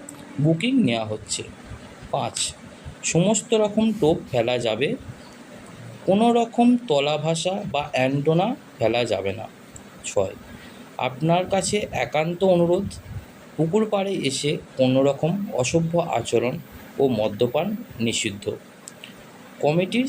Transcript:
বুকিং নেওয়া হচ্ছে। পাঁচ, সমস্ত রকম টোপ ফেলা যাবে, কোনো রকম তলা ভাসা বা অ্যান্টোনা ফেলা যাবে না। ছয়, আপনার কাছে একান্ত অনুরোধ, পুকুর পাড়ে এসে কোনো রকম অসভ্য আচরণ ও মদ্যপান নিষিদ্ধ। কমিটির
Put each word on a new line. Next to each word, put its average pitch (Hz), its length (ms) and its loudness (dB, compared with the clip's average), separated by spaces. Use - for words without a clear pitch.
বুকিং 165 340 2
নেওয়া 113 200 0
হচ্ছে। - 360 -6
পাঁচ, 120 260 -4
সমস্ত 202 500 2
রকম 214 320 2
টোপ 156 200 4
ফেলা 123 320 0
যাবে, 113 300 0
কোনো 208 280 4
রকম 240 360 4
তলা 147 320 2
ভাসা 165 380 0
বা 143 200 -2
অ্যান্টোনা 143 560 2
ফেলা 113 320 2
যাবে 98 280 -2
না। 95 120 -10
ছয়, 98 300 -2
আপনার 160 500 2
কাছে 190 280 0
একান্ত 160 420 -2
অনুরোধ, 180 420 4
পুকুর 165 360 2
পাড়ে 196 240 -2
এসে 139 280 -2
কোনো 131 280 4
রকম 143 280 2
অসভ্য 165 400 0
আচরণ 117 440 0
ও 135 120 4
মদ্যপান 113 560 0
নিষিদ্ধ। 107 460 -4
কমিটির 185 500 0